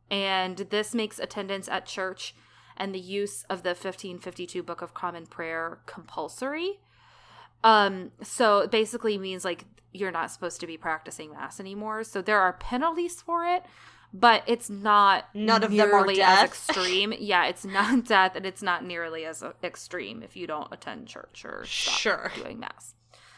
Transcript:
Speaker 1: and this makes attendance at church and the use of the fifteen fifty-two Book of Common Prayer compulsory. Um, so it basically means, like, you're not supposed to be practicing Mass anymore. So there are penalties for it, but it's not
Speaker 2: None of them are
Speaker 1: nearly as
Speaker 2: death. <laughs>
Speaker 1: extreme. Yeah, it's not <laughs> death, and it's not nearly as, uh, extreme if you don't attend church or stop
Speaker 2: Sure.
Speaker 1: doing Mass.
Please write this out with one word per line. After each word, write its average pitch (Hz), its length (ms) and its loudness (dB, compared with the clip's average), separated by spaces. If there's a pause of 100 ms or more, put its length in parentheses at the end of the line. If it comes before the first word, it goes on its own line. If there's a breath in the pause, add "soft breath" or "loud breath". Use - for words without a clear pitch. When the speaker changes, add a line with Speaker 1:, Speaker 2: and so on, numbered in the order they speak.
(120)
Speaker 1:
and 190 460 -2
this 208 360 -2
makes 220 260 -4
attendance 196 500 -8
at - 160 -4
church - 500 -8 (400 soft breath)
and 196 180 -8
the 190 60 -10
use 202 500 -6
of 185 140 -6
the 180 120 -2
fifteen 180 440 -10
fifty-two 180 440 -10
Book 170 180 -10
of 175 120 -12
Common 170 320 -8
Prayer 165 600 -8
compulsory. 285 920 -8 (840 soft breath)
Um, 202 480 4 (100)
so 214 380 4
it 202 120 0
basically 220 460 0
means, 190 260 -8
like, 175 220 -4 (260)
you're 185 200 -6
not 165 200 -4
supposed - 280 -8
to 180 80 -10
be 160 100 -12
practicing 156 540 -8
Mass 147 280 -12
anymore. 208 440 -8
So 202 180 -6
there 214 180 4
are 180 140 6
penalties 330 680 -2
for 339 240 -2
it, 359 180 2 (500 loud breath)
but 214 320 6
it's - 240 -2
not 202 640 6
Speaker 2:
None 214 300 4
of 220 80 0
them 208 80 6 (100)
are - 20 2
Speaker 1:
nearly 196 300 6
as 190 180 10
Speaker 2:
death. 208 40 8
<laughs> - 260 -2
Speaker 1:
extreme. 190 480 0
Yeah, 185 280 2
it's - 200 -4
not 214 400 2
<laughs> 220 100 2
death, 185 200 4
and 190 100 -6
it's 190 160 -8
not 175 240 -2
nearly 165 400 -8
as, 160 160 -12
uh, 139 120 -10 (100)
extreme 139 580 -10
if - 160 -20
you 180 80 -10
don't 156 260 -8
attend - 360 -14
church - 380 -18
or - 200 -12
stop - 300 -2
Speaker 2:
Sure. - 400 -2
Speaker 1:
doing - 240 -10
Mass. - 340 -14 (440 soft breath)